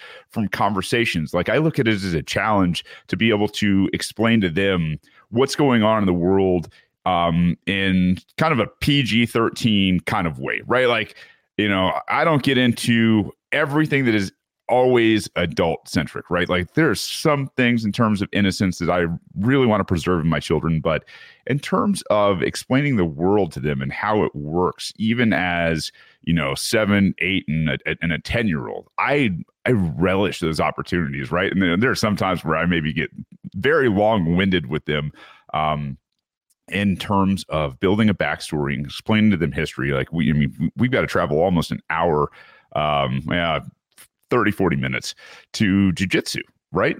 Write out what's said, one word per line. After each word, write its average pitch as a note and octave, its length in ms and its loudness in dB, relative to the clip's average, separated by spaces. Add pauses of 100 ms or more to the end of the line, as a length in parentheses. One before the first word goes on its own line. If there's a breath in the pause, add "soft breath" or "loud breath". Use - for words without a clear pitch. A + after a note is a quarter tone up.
(280 loud breath)
from G#2+ 200 -4
conversations. G2+ 840 -2
Like, F2 140 0
I A2 100 2
look D#3 200 0
at A#2+ 100 2
it A2 60 2
as F#2+ 200 -4
a D2 80 0
challenge G2 600 0 (240 loud breath)
to - 80 -4
be A2+ 140 2
able G#2 180 2
to G2 440 0
explain A2+ 480 0
to F#2 100 0
them E2+ 480 0 (320 soft breath)
what's C3 260 0
going B2+ 260 4
on G#2+ 200 2
in G2 40 0
the F2+ 80 2
world, F2+ 540 2 (380 soft breath)
um, F2 500 2 (100)
in F#2 520 2 (180)
kind D#3+ 160 2
of B2 80 0
a G2+ 60 0
P C#3+ 360 0
G A2+ 220 2
thirteen G#2 760 2
kind G2 260 -2
of C#2+ 120 -6
way, A#1 280 -6
right? B2+ 200 2
Like, A2+ 300 0 (400 loud breath)
you G#2 120 2
know, F#2 300 2 (100)
I C3+ 140 0
don't D#3 200 2
get C3+ 160 2
into A2+ 720 2 (180)
everything C#3+ 540 0
that A#2 100 2
is G2 160 0 (380)
always A#2+ 680 4
adult-centric, E2 920 -2
right? F2 180 0
Like, F2+ 260 -2
there D#3 160 4
are G2+ 40 2
some C#3+ 600 -2
things A#2+ 280 2
in G#2 80 0
terms G#2+ 300 2
of G2 100 -4
innocence F#2+ 460 0
that E2+ 120 -2
I F2 160 2 (320)
really B2+ 280 2
wanna G#2+ 180 2
preserve F2 360 0
in D#2 80 0
my D#2 120 2
children, D#2+ 400 0
but D#2 240 -2 (420 loud breath)
in C#3 120 -2
terms G3 520 -2
of G2+ 320 2
explaining C3+ 540 -2
the F#2 80 2
world E2+ 480 0
to - 80 -10
them C2+ 220 -2
and C#2 100 -6
how G#2 320 0
it - 100 -4
works, D2+ 640 -4
even A2+ 360 0
as, E2+ 600 -2 (300 soft breath)
you E2+ 120 0
know, C#2+ 200 0
seven, G2+ 640 2
eight, F#2 300 -2
and D#2 220 -2
a, C2+ 80 -4 (240)
and E2+ 100 -2
a D2+ 60 -4
ten-year-old, C#2 720 -4 (100)
I, C3 320 0 (340)
I B2+ 80 2
relish F#2 680 0
those D#2+ 200 -2
opportunities, D2 720 -4
right? F2+ 180 0
And F#2+ 120 0
then F2 180 2
there B2+ 100 2
are G#2 40 0
some G#2 220 0
times F#2 280 -2
where D#2 120 0
I E2 100 0
maybe E2 260 0
get D2+ 180 -4 (440)
very C3+ 340 2
long-winded F#2 800 2
with D2 180 -6
them, D2+ 280 -4 (420 loud breath)
um, D2 440 -2 (720)
in G2 280 0
terms G2 500 0
of D2+ 320 -4
building G#2 300 2
a F#2+ 40 2
backstory D2 600 -4
and C2+ 100 -6
explaining G#2+ 460 0
to F#2 80 2
them D#2 140 -2
history. C#2 400 -4
Like, C2+ 200 -4
we, D#2+ 160 0
I D2+ 60 2
mean, C#2+ 260 0
we, - 160 -2
we've B2 140 0
gotta G#2 160 0
travel D#2+ 340 0
almost F2 300 0
an - 180 -8
hour, D#2+ 420 0 (460 loud breath)
um, C#2 540 -2
yeah, E2 300 -2 (680)
thirty, A2 220 2
forty F2 260 0
minutes B1+ 380 -6 (400 loud breath)
to G2 380 2
jujitsu, - 500 -4 (280)
right? G#2 300 -2